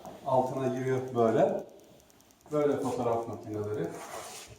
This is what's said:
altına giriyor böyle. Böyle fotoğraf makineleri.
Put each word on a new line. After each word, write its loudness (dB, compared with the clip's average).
altına 2
giriyor 0
böyle. 4
Böyle 4
fotoğraf 0
makineleri. -6